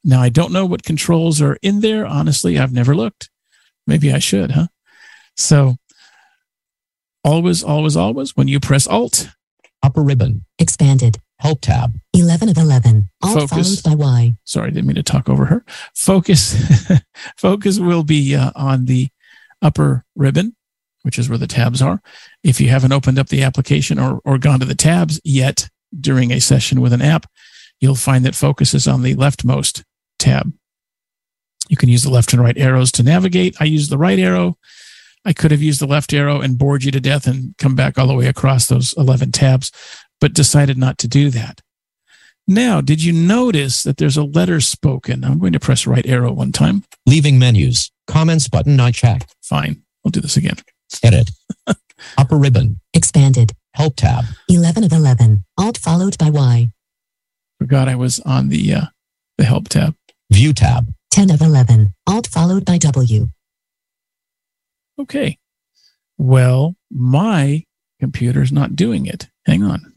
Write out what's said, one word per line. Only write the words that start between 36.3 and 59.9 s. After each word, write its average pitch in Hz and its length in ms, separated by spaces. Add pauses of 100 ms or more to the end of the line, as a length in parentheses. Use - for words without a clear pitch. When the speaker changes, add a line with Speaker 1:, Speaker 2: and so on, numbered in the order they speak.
Speaker 1:
and 127 160
bored 139 280
you 139 80
to 135 80
death 135 260
and 127 320
come 131 160
back 131 240
all 131 80
the 135 80
way 127 140
across 131 400
those 127 280
eleven 127 360
tabs, 131 400 (480)
but 151 120
decided 139 460
not 127 200
to 120 100
do 143 220
that. 117 300 (880)
Now, 208 340
did 151 220
you 170 100
notice 170 720
that 143 140
there's 147 200
a 151 60
letter 165 380
spoken? 127 640
I'm 139 160
going 180 120
to 151 60
press - 260
right 127 220
arrow 123 260
one 131 200
time. - 320 (200)
Speaker 2:
Leaving 139 360
menus. 113 500 (160)
Comments 160 400
button 143 320
I 123 140
checked. - 500
Speaker 1:
Fine. - 400 (220)
I'll - 80
do 165 80
this - 160
again. - 220 (440)
Speaker 2:
Edit. 107 300 (420)
Speaker 1:
<laughs> - 420
Speaker 2:
Upper 139 200
ribbon. 127 420 (160)
Speaker 3:
Expanded. 135 580 (220)
Speaker 2:
Help 147 220
tab. 123 280 (240)
Speaker 3:
Eleven 170 360
of 160 80
eleven. 120 520 (140)
Alt 220 200
followed 180 400
by 156 120
Y. 120 400 (880)
Speaker 1:
Forgot 135 300
I 127 80
was 123 240
on 131 300
the, - 240
uh, - 100 (540)
the - 60
Help 117 240
tab. - 280 (340)